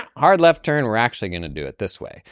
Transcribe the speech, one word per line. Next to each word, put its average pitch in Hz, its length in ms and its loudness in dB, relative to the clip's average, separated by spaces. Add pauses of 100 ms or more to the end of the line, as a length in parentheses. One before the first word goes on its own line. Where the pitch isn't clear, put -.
(160)
"Hard 170 240 4
left 170 240 4
turn, 147 220 0
we're 110 100 0
actually 117 320 -2
gonna 85 220 -8
do 73 160 -8
it 67 120 -12
this - 220 -8
way." - 320 -16